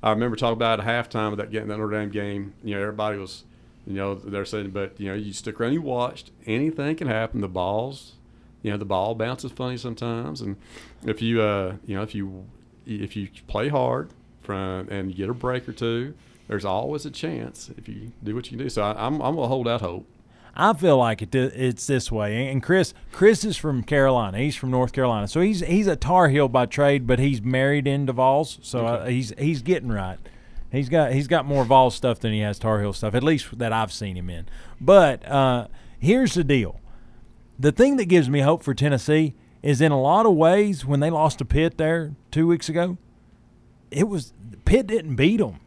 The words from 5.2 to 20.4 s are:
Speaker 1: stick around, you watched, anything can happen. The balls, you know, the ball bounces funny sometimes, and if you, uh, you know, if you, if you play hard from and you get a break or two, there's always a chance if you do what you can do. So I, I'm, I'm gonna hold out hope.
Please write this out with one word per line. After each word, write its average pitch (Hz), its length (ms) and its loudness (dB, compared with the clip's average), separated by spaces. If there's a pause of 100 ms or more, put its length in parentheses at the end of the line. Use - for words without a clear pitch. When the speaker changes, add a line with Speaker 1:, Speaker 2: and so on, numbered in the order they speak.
Speaker 1:
stick 110 260 -12
around, 120 140 0
you 165 80 -2
watched, 123 480 -6 (160)
anything 147 500 -2
can 156 120 -8
happen. 113 340 -2
The 101 60 -4
balls, 104 640 -4 (480)
you 107 80 -6
know, 104 80 -4
the 101 80 -6
ball 98 300 -2
bounces 120 360 -6
funny 127 260 -8
sometimes, 120 640 -8
and 101 160 -8 (500)
if 110 160 -4
you, 113 180 2
uh, 101 360 0 (100)
you 101 80 -6
know, 98 80 -4
if 107 100 -10
you, 95 320 -8 (400)
if 101 300 -8
you 98 120 -8 (200)
play 110 200 -4
hard 131 440 -2 (300)
from 95 480 -6
and 95 220 -6
you 87 40 -10
get 98 140 -6
a 120 60 -4
break 127 340 -6
or - 20 -12
two, 120 440 -6 (320)
there's 101 180 -6
always 104 400 -4
a 147 60 -10
chance - 680 -10
if - 100 -18
you 110 240 -14 (120)
do 104 100 -6
what 120 160 -6
you 123 80 -12
can 135 80 -8
do. 131 60 -6
So 107 100 -2
I, 104 240 -2
I'm, 147 160 -2
I'm 147 140 -2
gonna 131 120 -2
hold 127 200 -2
out 117 140 -2
hope. 92 260 -8 (480)